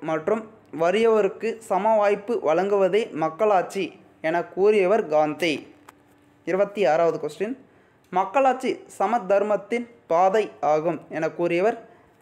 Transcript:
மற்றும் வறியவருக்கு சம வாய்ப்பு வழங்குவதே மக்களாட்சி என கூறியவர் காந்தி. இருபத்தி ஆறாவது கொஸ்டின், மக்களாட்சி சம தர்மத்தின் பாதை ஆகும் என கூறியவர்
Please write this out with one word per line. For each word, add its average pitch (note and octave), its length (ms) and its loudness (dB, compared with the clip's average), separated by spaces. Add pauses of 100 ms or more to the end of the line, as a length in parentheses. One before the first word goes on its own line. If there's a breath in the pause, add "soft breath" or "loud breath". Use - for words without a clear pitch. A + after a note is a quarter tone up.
மற்றும் D#3 320 -2 (400)
வறியவருக்கு G#3+ 680 2 (200)
சம G#3 320 2
வாய்ப்பு G3+ 320 0 (140)
வழங்குவதே F#3+ 560 2 (200)
மக்களாட்சி F3+ 640 0 (420)
என E3+ 140 -2 (140)
கூறியவர் G#3 580 2
காந்தி. D3+ 400 2 (1000)
இருபத்தி G3 300 0 (120)
ஆறாவது E3 300 2
கொஸ்டின், G3 320 -6 (640 soft breath)
மக்களாட்சி C4 540 0 (260)
சம A3 220 0 (120)
தர்மத்தின் G#3 560 -2 (240)
பாதை F#3+ 340 2 (280)
ஆகும் D#3 260 -2 (180)
என D#3+ 80 -4 (120)
கூறியவர் F3 400 0 (440 soft breath)